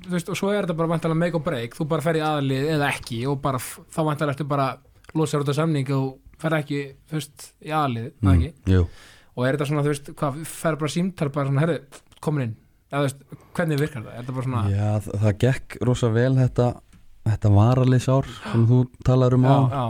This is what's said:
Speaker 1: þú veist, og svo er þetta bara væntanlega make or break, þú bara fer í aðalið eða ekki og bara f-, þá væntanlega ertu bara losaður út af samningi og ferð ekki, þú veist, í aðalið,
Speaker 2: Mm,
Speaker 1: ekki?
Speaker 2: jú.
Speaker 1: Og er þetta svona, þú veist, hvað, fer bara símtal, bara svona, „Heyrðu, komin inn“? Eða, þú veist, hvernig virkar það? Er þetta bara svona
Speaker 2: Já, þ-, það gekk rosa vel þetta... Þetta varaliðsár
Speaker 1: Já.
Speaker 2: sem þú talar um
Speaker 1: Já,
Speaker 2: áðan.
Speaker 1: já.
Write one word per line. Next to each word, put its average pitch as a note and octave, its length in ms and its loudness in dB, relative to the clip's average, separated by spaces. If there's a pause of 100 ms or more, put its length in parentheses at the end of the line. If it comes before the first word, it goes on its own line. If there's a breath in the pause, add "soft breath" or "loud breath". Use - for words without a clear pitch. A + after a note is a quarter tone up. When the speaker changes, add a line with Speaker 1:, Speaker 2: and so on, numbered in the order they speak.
Speaker 1:
þú F3+ 100 -6
veist, F3 160 -4
og E3 80 -6
svo G3 140 0
er G3+ 100 0
þetta E3+ 140 -4
bara E3 160 -2
væntanlega D#3+ 260 0
make E3+ 160 0
or D#3 80 -4
break, A#2+ 320 -6
þú D#3+ 120 -4
bara D3+ 140 -2
fer D#3+ 140 0
í D#3 80 0
aðalið C#3+ 480 0
eða C#3+ 220 0
ekki - 240 -8 (100)
og C#3 140 -4
bara C3 180 -2
f-, - 220 -14 (100)
þá - 160 -4
væntanlega C#3+ 300 -2
ertu D3 100 -6
bara C#3 220 0 (420)
losaður D3+ 320 -2
út C#3+ 80 -2
af C3+ 80 -4
samningi C#3+ 320 0
og C3+ 480 -4
ferð D#3+ 220 0
ekki, C#3+ 180 -4 (320)
þú D#3 80 -4
veist, - 380 -14
í D#3 180 -8
aðalið, B2+ 320 -2 (140)
Speaker 2:
Mm, G2 100 4
Speaker 1:
ekki? F2+ 220 2 (180)
Speaker 2:
jú. F2+ 140 4 (480 loud breath)
Speaker 1:
Og A#2+ 100 -4
er C#3 140 0
þetta D3 100 -4
svona, D3 160 -2
þú D3 80 0
veist, C#3+ 240 -8
hvað, D3 300 -6
fer D#3 340 -4
bara D3 160 -4
símtal, F3 340 -2
bara C#3 200 -2
svona, C#3 100 0
„Heyrðu, F3+ 420 -4 (200)
komin D3+ 220 -2
inn“? A2 120 -6 (360)
Eða, C#3 40 -4
þú C#3+ 80 0
veist, C#3 180 -4 (320)
hvernig D#3+ 260 0
virkar C#3+ 240 -4
það? A#2+ 120 -16
Er A#2+ 80 -12
þetta B2+ 120 -8
bara B2+ 120 -4
svona A#2+ 220 -2
Speaker 2:
Já, G#2 200 0 (100)
þ-, G2+ 200 -6
það G#2+ 180 2
gekk - 440 0
rosa B2 280 2
vel B2 260 4
þetta... B2 320 4 (560)
Þetta G#2+ 280 2
varaliðsár B2+ 720 4
Speaker 1:
Já. - 280 -14
Speaker 2:
sem A#2 160 4
þú B2+ 120 6 (240)
talar B2+ 300 4
um B2+ 100 6
Speaker 1:
Já, B2+ 60 6
Speaker 2:
áðan. C3+ 220 4
Speaker 1:
já. B2+ 180 -2